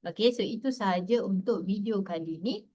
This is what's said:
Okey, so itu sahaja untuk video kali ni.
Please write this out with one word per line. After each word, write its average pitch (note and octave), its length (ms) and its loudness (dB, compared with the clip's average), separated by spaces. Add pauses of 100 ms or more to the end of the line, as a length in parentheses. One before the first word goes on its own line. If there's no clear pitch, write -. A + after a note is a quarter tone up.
Okey, G#3 320 2
so A#3 80 -2
itu A3+ 320 -2
sahaja F#3+ 480 2
untuk F#3 400 0
video G3+ 400 0
kali E3 400 -4
ni. C#4 340 -4